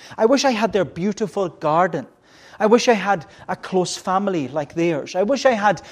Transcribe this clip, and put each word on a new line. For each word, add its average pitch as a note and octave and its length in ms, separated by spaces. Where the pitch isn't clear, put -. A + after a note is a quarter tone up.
I A3 80
wish C4+ 180
I C4+ 60
had G#3+ 220
their F#3+ 120
beautiful F#3+ 640
garden. D#3+ 580
I G#3+ 60
wish A#3 220
I A#3+ 40
had F#3+ 320
a F#3 80
close F#3 400
family F#3+ 520
like C#3+ 260
theirs. E3 420
I F#3 60
wish B3+ 240
I B3+ 60
had G#3 280